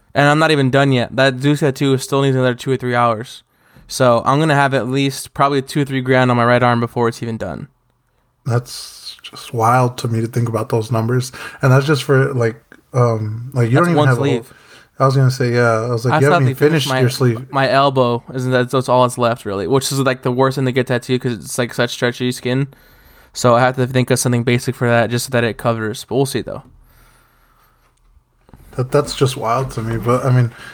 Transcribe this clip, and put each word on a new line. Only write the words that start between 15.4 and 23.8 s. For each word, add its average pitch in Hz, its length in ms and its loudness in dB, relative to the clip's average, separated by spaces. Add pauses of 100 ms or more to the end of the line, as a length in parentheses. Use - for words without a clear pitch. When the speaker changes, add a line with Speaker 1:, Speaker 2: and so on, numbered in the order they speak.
Speaker 2:
yeah. 117 280 2
I 117 80 -4
was 117 160 -4
like, 123 80 0
Speaker 1:
I 151 40 2
Speaker 2:
you 143 40 2
Speaker 1:
still 147 120 4
Speaker 2:
haven't 135 140 2
Speaker 1:
have 110 40 2
Speaker 2:
even 127 40 -4
Speaker 1:
to - 40 -18
finish 151 240 4
Speaker 2:
finished 135 60 -4
Speaker 1:
my, 131 100 0
Speaker 2:
your 127 100 4
sleeve. 123 420 -2
Speaker 1:
my 135 180 0
elbow, 131 540 2 (100)
isn't 127 180 -4
that, 123 180 2
that's 131 200 -2
all 127 140 4
that's 123 140 -2
left, 117 280 -2
really, 98 200 -4
which 131 260 0
is, 139 80 -4
like, 127 220 0
the 127 100 -2
worst 131 240 2
thing 135 100 -2
to 127 60 0
get 123 160 0
tattooed 127 340 -2
'cause 123 120 -2
it's, 98 240 -10
like, 120 160 -4
such 120 180 -2
stretchy 123 400 -4
skin. 131 360 -4 (640)
So 120 220 2
I 120 60 4
have 127 160 2
to 127 100 0